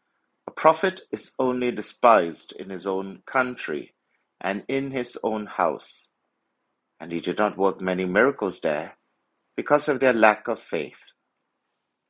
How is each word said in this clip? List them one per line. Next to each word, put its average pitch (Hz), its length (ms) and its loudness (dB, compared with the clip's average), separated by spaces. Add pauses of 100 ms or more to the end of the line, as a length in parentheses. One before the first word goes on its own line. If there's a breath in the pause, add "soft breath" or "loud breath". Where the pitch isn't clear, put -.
(480)
"A - 40 -12
prophet 180 500 2 (100)
is - 280 -8
only 127 320 0
despised 101 800 4
in 95 180 -14
his 90 160 -10
own 95 380 -4
country 123 720 -4 (440)
and 98 280 -4
in 135 240 -4
his 127 320 -6
own 107 240 -4
house." - 640 -4 (880)
And 82 120 -14
he 85 80 -4
did 87 200 -4
not 101 180 0
work 95 240 0
many 92 240 -2
miracles 104 560 0
there 80 340 -4 (600)
because 147 340 2
of 131 100 -2
their 127 140 4
lack 107 340 4
of 113 140 -4
faith. - 400 -8 (1080)